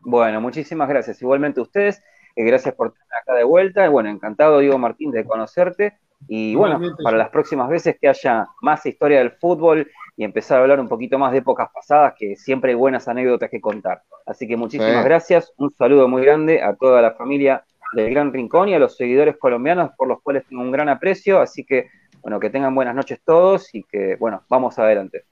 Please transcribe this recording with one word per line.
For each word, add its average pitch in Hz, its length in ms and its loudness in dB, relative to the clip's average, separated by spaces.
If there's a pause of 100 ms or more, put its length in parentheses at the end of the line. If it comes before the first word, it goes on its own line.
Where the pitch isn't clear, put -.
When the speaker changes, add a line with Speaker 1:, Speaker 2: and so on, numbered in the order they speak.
Speaker 1:
Bueno, 117 400 0
muchísimas 143 480 -6
gracias. 123 320 -4
Igualmente 139 400 -2
ustedes, 202 400 -4 (340)
eh, - 80 -4
gracias 131 300 2
por 117 140 -4
estar - 340 -12
acá 127 140 -4
de 120 80 2
vuelta. 185 460 2
Bueno, 117 200 0
encantado, 107 500 2
Diego 139 180 2
Martín, 127 340 -6
de 113 120 -4
conocerte. 175 760 -4 (280)
Y 110 280 -6
bueno, 156 200 2
Speaker 2:
Igualmente, 170 280 -8
Speaker 1:
para 113 140 0
Speaker 2:
sí. - 20 2
Speaker 1:
las 110 100 -2
próximas 139 400 -4
veces 160 300 -2
que 147 80 0
haya 120 400 0 (140)
más 151 240 -2
historia 147 340 0
del 123 120 0
fútbol 160 580 0 (260)
y - 80 -8
empezar 110 340 -2
a 127 40 4
hablar 139 180 4
un 123 80 -6
poquito 120 320 -4
más 135 140 -2
de 135 60 2
épocas 127 340 -2
pasadas, 147 440 2
que 104 200 -8
siempre 131 340 -4
hay 120 40 0
buenas 127 320 0
anécdotas 123 420 -2
que 113 100 -10
contar. 101 440 -6 (220)
Así 110 220 -12
que 117 80 -4
muchísimas 113 480 -2
Speaker 3:
Sí. - 0 -
Speaker 1:
gracias, 165 540 2
un 143 180 -2
saludo 131 320 4
muy 127 160 0
grande 156 380 4
a 101 140 -2
toda 127 260 4
la 113 100 4
familia 135 540 -2 (280)
del 110 160 -2
Gran 139 220 -2
Rincón 131 380 0
y 196 40 0
a 165 60 2
los 127 160 2
seguidores 135 420 0
colombianos 139 600 -2
por 131 100 -2
los 120 140 -4
cuales 139 260 -4
tengo 127 140 -12
un 127 100 -6
gran 147 160 -2
aprecio. 185 540 0
Así 135 240 -6
que, - 240 -2 (320)
bueno, 107 180 -8
que 104 100 -4
tengan 135 240 -4
buenas 127 220 -2
noches 131 300 -8
todos 185 500 2
y 98 80 -12
que, 95 320 -4
bueno, 107 340 -6
vamos 123 300 -2
adelante. 101 520 0